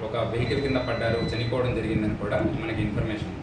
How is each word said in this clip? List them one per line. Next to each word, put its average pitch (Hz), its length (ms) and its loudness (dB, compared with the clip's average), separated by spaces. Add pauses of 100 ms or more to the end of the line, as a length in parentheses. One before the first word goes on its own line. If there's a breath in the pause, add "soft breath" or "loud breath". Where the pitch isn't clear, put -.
ఒక 117 100 -2 (180)
వెహికల్ 131 340 0
కింద 131 100 2 (100)
పడ్డారు, 117 320 2 (140)
చనిపోవడం 120 460 0
జరిగిందని 107 440 0
కూడా 104 160 2 (220)
మనకి 110 260 -2
ఇన్ఫర్మేషన్. - 540 -2